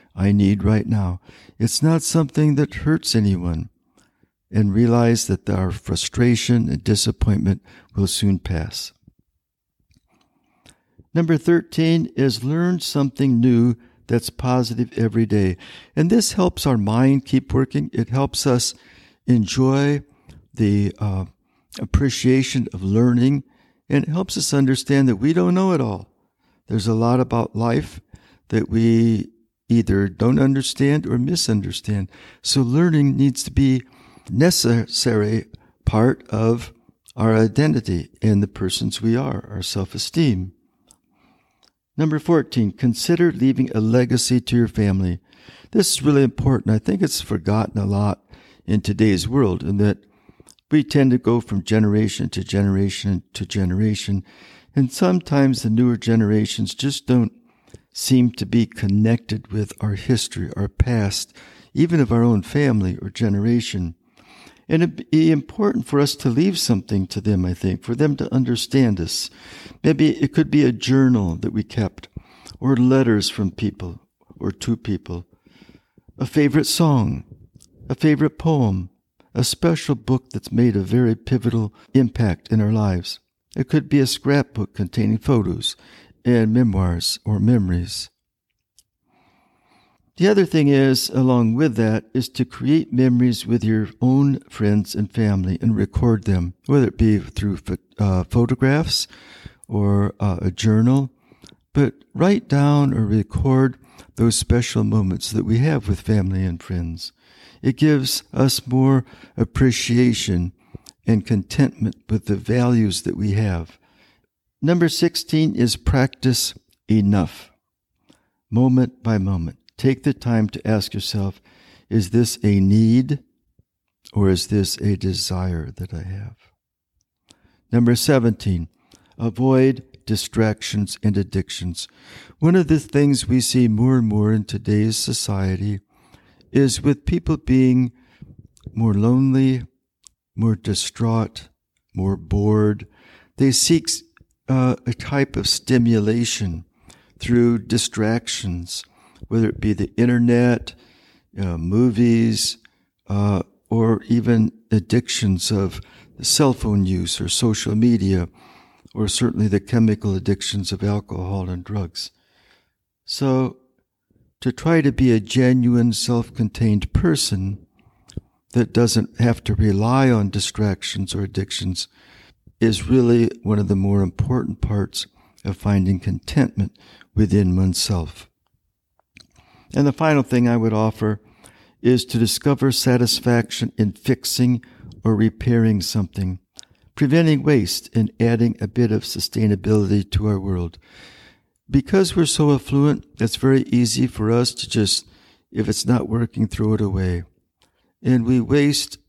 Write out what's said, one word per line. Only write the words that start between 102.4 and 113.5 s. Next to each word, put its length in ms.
down 480
or 100
record 720
those 200
special 480
moments 480
that 140
we 140
have 280
with 140
family 420
and 200
friends. 500
It 160
gives 460
us 320
more 400
appreciation 1120
and 220
contentment 680
with 160
the 100
values 680
that 140
we 160
have. 440